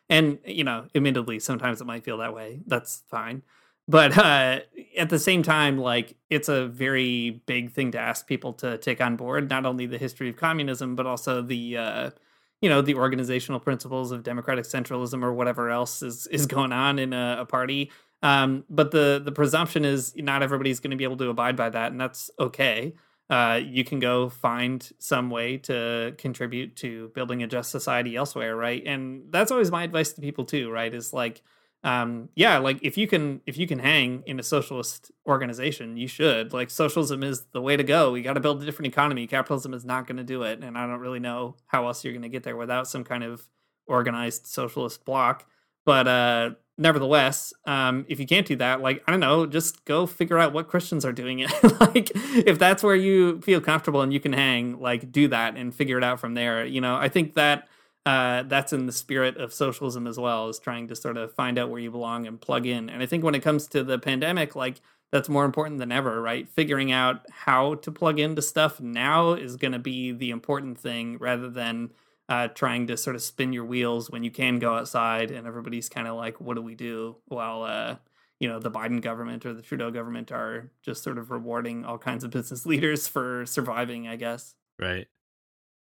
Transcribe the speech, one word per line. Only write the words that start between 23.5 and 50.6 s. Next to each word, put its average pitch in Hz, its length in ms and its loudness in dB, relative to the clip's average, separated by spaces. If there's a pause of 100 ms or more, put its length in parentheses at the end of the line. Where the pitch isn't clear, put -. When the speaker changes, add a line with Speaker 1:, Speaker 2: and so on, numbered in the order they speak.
Speaker 1:
you 131 220 -2
can 139 160 -4
go 123 300 2
find 123 680 -2
some 127 300 -2
way 120 300 -4
to 117 580 -4
contribute 123 600 -8
to 113 380 -10
building 123 280 -4
a 117 40 -4
just 120 240 -4
society 123 460 -2
elsewhere, 120 400 -4
right? 117 300 -4
And 135 440 -6
that's 196 220 2
always 226 180 4
my 170 120 -2
advice 165 320 -2
to 143 80 -16
people 143 240 -6
too, 127 240 -4
right? 113 240 -4
Is, 117 180 -10
like, 120 300 -4 (420)
um, 120 500 -2
yeah, 190 240 8
like, 135 240 2
if 131 140 -2
you 208 100 2
can, 147 400 0
if 131 120 -10
you 175 80 0
can 147 120 -2
hang 127 480 4
in 131 140 -6
a - 20 -8
socialist - 720 -4 (140)
organization, 131 720 -2
you 127 100 -6
should. 120 440 2
Like, 123 180 -4
socialism 143 520 0
is 135 300 -4
the 127 80 -6
way 139 160 2
to 143 80 2
go. 147 260 6
We 123 120 -2
gotta 135 180 -2
build 143 220 0
a - 20 -10
different 147 280 -6
economy. 139 340 0
Capitalism 131 480 -2
is 120 100 -12
not 127 220 -4
gonna 127 180 -10
do 127 200 -6
it, 113 200 -6
and 120 140 -12
I 123 80 -4
don't 123 140 -6
really 127 200 -8
know 123 360 -6 (100)
how 123 200 0
else 120 160 -6
you're 123 120 -8
gonna 120 160 -12
get 123 120 -10
there 120 140 -8
without 123 320 -4
some 131 160 -8
kind 123 180 -6
of 117 240 -12 (400)
organized 120 600 -2
socialist 123 580 -6
bloc. 131 420 0 (380)
But, 131 240 6
uh, 120 420 4 (280)
nevertheless, 143 720 4 (140)
um, 135 420 2
if 131 100 -4
you 139 80 -4
can't 185 200 4
do 143 100 0
that, 127 240 2
like, 135 260 0
I 160 40 2
don't 185 100 4
know, 156 260 4
just 160 380 -2
go 160 220 2
figure 170 320 0
out 160 160 6
what 160 140 -4